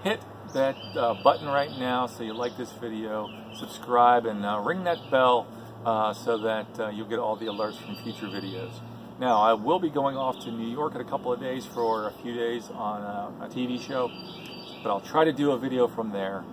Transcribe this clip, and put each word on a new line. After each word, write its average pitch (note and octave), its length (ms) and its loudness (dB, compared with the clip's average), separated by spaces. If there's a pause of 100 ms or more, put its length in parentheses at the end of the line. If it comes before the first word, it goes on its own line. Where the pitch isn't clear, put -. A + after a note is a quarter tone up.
Hit G#3+ 160 0 (340)
that, C3+ 220 2 (200)
uh, A#2 180 4 (100)
button C#3+ 240 6
right C#3 280 2
now B2+ 300 0
so B2 160 -10
you A2 100 -4
like A#2 240 -4
this B2 180 -6
video. G#2+ 540 -4 (260)
Subscribe A#2+ 720 6
and, G#2 200 -2
uh, G#2 140 0
ring F3 240 -2
that E3+ 260 -2
bell, B2+ 380 6 (360)
uh, A2 280 2
so A2+ 260 0
that, A2 280 0 (120)
uh, A2 120 -2
you'll G#2 180 -6
get A2 100 -2
all G#2+ 160 0
the A2 120 -6
alerts G#2+ 300 -2
from G#2 200 -10
future A2 300 -8
videos. F#2+ 440 -6 (480)
Now, A#2+ 220 4
I A2+ 140 8
will C3+ 260 4
be E3 100 0
going C#3 260 0
off C3 280 0
to A#2+ 80 -6
New A2+ 160 -6
York D3 260 -2
in A#2+ 60 -6
a B2 40 -6
couple B2 280 -2
of A#2+ 80 -2
days B2+ 260 -4
for A2 400 0
a G2+ 60 -4 (100)
few A#2 120 -6
days A#2 380 -2
on, G#2+ 300 -4
uh, G#2 440 -6
a - 20 -10
T B2 180 -2
V B2 120 -2
show, - 340 -2 (720)
but G#2+ 60 0
I'll G2 100 2
try D3+ 240 4
to D#3 80 6
do C#3+ 180 4
a B2+ 80 4
video B2+ 300 4
from A2+ 240 -4
there. F#2+ 400 -4